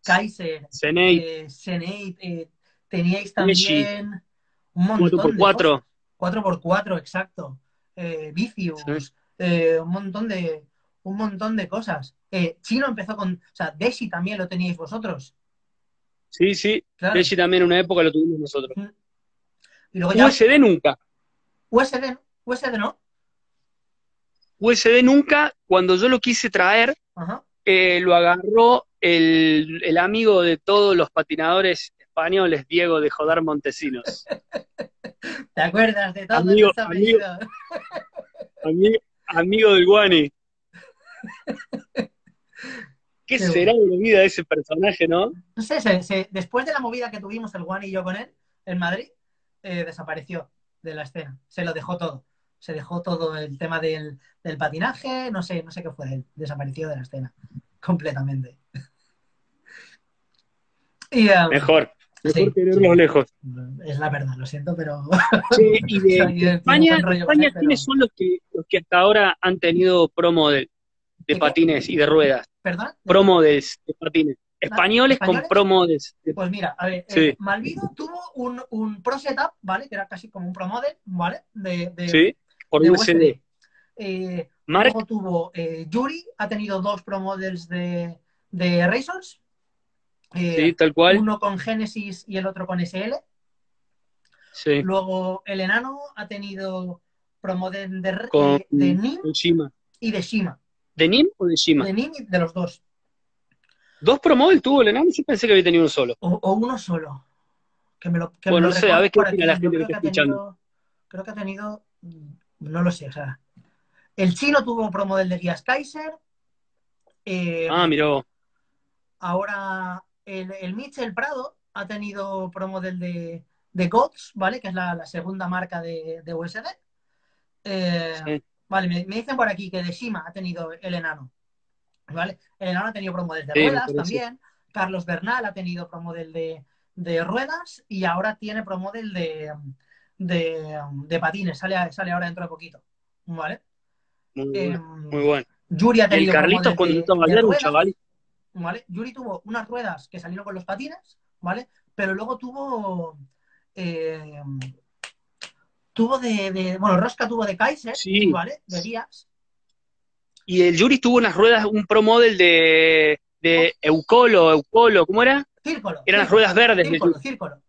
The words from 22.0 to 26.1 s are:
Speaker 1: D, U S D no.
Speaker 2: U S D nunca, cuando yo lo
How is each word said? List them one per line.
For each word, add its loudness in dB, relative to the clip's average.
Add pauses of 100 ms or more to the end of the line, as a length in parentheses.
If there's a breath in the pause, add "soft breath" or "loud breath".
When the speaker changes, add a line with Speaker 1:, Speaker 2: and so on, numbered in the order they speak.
Speaker 1:
D, -8 (260)
U -6
S -6
D -6
no. -6 (1600)
Speaker 2:
U 2
S 2
D 8
nunca, 4 (120)
cuando 4
yo 2
lo 4